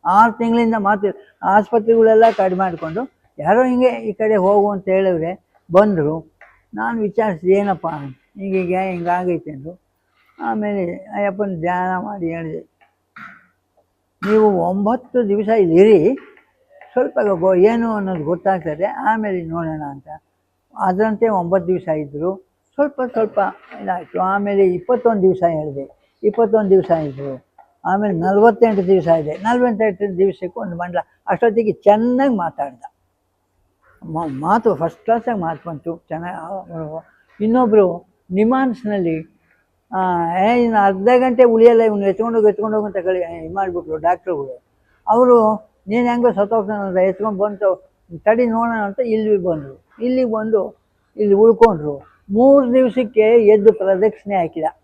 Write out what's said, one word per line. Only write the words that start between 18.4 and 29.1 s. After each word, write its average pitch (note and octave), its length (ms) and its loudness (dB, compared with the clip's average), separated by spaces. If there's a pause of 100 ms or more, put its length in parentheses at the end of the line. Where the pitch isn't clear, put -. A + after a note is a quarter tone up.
ಆಮೇಲೆ G#3+ 580 -4
ನೋಡೋಣ" D#3+ 480 -6
ಅಂತ. C#3 180 -18 (720)
ಅದರಂತೆ G#3 500 -2
ಒಂಬತ್ತು F3+ 400 -2
ದಿವಸ F3+ 200 -4
ಇದ್ರು. D#3 480 -6 (380)
ಸ್ವಲ್ಪ C#4+ 280 -4 (100)
ಸ್ವಲ್ಪ G#3+ 280 -2 (420)
ಇದಾಯ್ತು. F3+ 380 -6
ಆಮೇಲೆ G3 460 0
ಇಪ್ಪತ್ತೊಂದು G#3 560 0
ದಿವಸ F#3 260 2
ಹೇಳಿದೆ, D3+ 720 -8
ಇಪ್ಪತ್ತೊಂದು G#3+ 480 0
ದಿವಸ F#3+ 200 4
ಇದ್ರು. C#3 540 -4 (400)
ಆಮೇಲೆ G3 300 -2
ನಲವತ್ತೆಂಟು G3 720 0
ದಿವಸ F#3 200 2
ಇದೆ, D#3+ 260 0